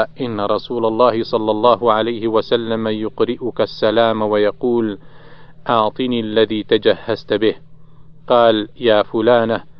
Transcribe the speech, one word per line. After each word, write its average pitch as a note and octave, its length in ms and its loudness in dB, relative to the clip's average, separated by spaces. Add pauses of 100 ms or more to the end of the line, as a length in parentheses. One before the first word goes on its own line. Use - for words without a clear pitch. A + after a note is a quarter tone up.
(200)
"إن A2+ 200 -6
رسول G#2+ 460 -4
الله A2 360 2
صلى A2 280 -2
الله A2 420 2
عليه A2 360 -2
وسلم A2+ 600 -2
يقرئك A2 720 -4
السلام A2 600 0
ويقول: G#2 760 -2 (680)
'أعطني A#2+ 520 0
الذي G#2+ 420 0
تجهزت G#2+ 680 0
به.'" G#2 220 0 (760)
قال: A2+ 400 4 (120)
"يا G#2+ 220 2
فلانة، A2+ 600 0 (180)